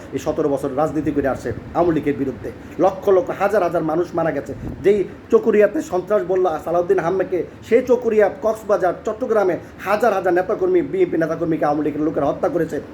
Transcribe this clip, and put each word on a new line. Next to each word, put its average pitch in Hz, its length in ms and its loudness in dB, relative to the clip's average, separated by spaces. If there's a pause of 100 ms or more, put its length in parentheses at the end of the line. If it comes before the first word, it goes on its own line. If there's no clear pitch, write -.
(140)
এই 135 60 -4
সতেরো 151 300 -2
বছর 139 260 -2
রাজনীতি 151 360 -2
করে 139 160 0
আসছে 127 220 -4 (240)
আওয়ামী 165 220 2
লীগের 139 180 0
বিরুদ্ধে। 127 380 -6 (280)
লক্ষ 190 300 2
লক্ষ, 185 300 4
হাজার 196 240 2
হাজার 165 200 0
মানুষ 160 300 -2
মারা 165 180 0
গেছে। 135 220 -6 (300)
যেই 202 200 4 (280)
চকরিয়াতে 214 500 4
সন্ত্রাস 185 460 0
বলল 185 180 2 (200)
সালাউদ্দিন 175 340 2
আহমেদকে, 175 440 -2 (260)
সেই 233 180 6
চকরিয়া, 220 420 4 (140)
কক্সবাজার, 196 500 0 (120)
চট্টগ্রামে 214 520 0 (220)
হাজার 208 340 2
হাজার 185 200 0
নেতাকর্মী, 180 480 2
বিএনপি 170 360 0
নেতাকর্মীকে 160 480 0
আওয়ামী 151 180 0
লীগের 151 180 -2
লোকেরা 151 240 0
হত্যা 165 240 0
করেছে। 156 320 -2 (120)